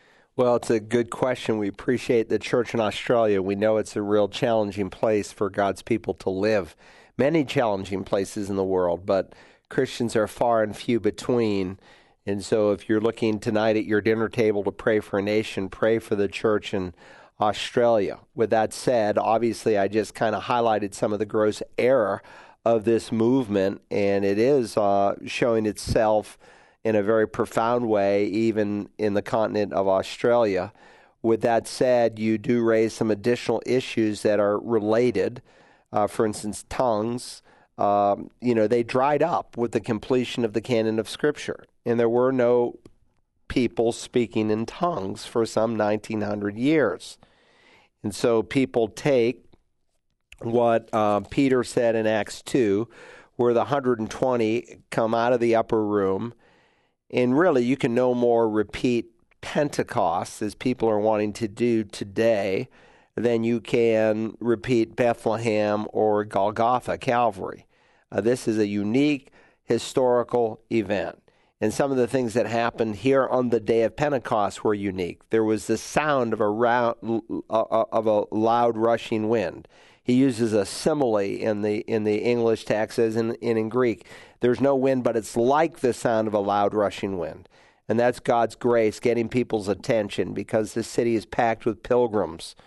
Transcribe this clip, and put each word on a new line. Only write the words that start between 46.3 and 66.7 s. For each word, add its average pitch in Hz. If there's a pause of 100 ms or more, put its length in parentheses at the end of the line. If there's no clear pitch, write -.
years. 131 (800)
And 107
so 117
people 123
take 127 (960)
what, 117
uh, 104
Peter 127
said 117
in 110
Acts 107
two, 110 (480)
where 120
the 113
hundred 127
and 107
twenty 117 (100)
come 113
out 117
of 123
the 117
upper 110
room, 104 (800)
and 123
really 156
you 131
can 123
no 123
more 117
repeat 107 (280)
Pentecost, 113
as 104
people 123
are 107
wanting 107
to 113
do 113
today, 104 (460)
than 113
you 117
can 110
repeat 113
Bethlehem 110
or 107
Golgotha, 107